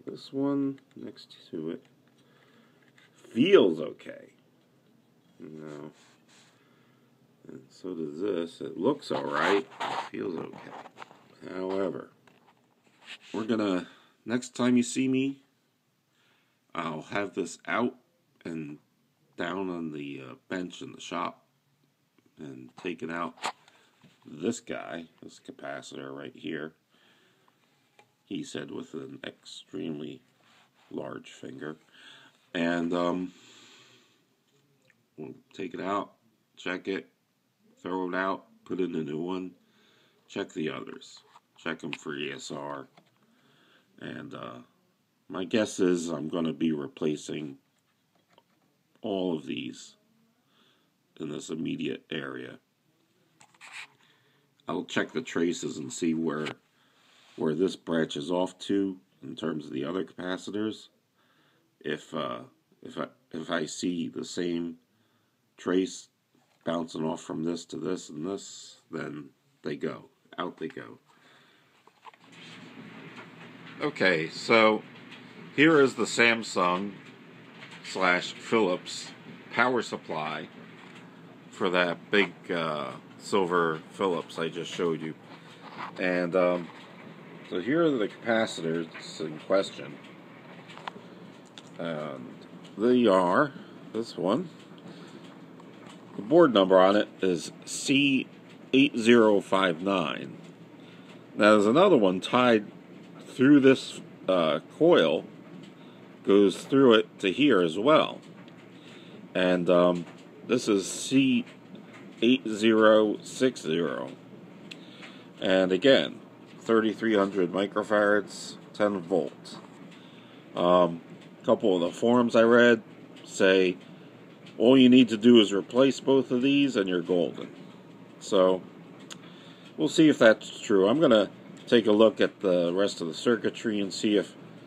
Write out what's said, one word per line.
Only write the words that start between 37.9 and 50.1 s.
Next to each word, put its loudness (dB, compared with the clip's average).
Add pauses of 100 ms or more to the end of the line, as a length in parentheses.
it -8
out, -4 (180)
put -6
in -4
a -4
new -8
one, -8 (760)
check -10
the -6
others, -14 (340)
check -10
'em -10
for -12
E -8
S -14
R. -12 (1120)
And, -14
uh, -14 (720)
my -8
guess -2
is 2
I'm -6
gonna -2
be -2
replacing -6 (1400)
all -4
of -10
these -12 (1300)